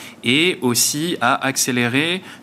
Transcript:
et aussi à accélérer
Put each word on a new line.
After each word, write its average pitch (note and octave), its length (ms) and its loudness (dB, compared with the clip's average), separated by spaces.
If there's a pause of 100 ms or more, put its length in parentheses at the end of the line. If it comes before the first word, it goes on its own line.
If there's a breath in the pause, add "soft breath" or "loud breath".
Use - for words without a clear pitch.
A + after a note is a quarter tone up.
(240 loud breath)
et D#3 380 2
aussi D3 580 0
à B2+ 260 0
accélérer C3+ 760 0 (220 loud breath)